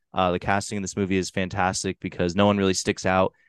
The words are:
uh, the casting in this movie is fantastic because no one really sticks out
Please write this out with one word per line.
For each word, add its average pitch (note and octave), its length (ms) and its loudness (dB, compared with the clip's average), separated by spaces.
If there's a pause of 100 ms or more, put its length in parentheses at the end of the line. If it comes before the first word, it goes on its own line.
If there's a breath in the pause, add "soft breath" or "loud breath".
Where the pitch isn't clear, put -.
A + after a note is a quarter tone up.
(140)
uh, F#2 180 2
the F2+ 60 0
casting G2+ 380 -2
in G2 80 -6
this - 120 -8
movie F#2+ 220 0
is F2+ 140 -2
fantastic F#2+ 680 -2
because F2+ 360 -4
no G2+ 100 6
one G2+ 140 4
really F#2+ 160 2
sticks - 320 -2
out F#2 260 2 (160)